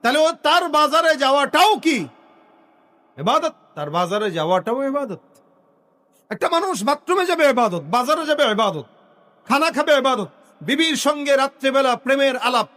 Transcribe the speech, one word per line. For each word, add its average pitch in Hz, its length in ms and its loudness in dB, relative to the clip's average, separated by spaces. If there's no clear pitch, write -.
তাহলে 262 180 0
ও 320 120 4
তার 339 380 0
বাজারে 302 460 2
যাওয়াটাও 285 640 2
কি? 240 280 -2
ইবাদত। 302 360 -2
তার 147 160 -8
বাজারে 185 400 -2
যাওয়াটাও 185 560 -2
ইবাদত। 269 320 -6
একটা 220 200 -4
মানুষ 339 340 -2
বাথরুমে 339 420 0
যাবে 330 240 2
ইবাদত, 214 400 0
বাজারে 262 360 0
যাবে 294 260 0
ইবাদত, 196 340 -2
খানা 294 240 0
খাবে 294 260 2
ইবাদত, 254 320 -2
বিবির 285 340 -2
সঙ্গে 285 400 0
রাত্রেবেলা 269 600 0
প্রেমের 269 420 0
আলাপ 240 400 -2